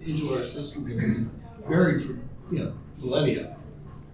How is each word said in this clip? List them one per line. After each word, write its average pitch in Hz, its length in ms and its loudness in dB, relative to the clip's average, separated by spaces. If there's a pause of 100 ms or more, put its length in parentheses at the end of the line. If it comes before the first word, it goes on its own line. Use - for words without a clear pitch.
into 147 280 0
our 123 100 0
systems - 460 -6
and 113 100 -2
been 110 300 2 (380)
buried 156 380 6
for, - 80 -4 (400)
you 160 100 0
know, - 100 -4 (240)
millennia. 131 580 2 (580)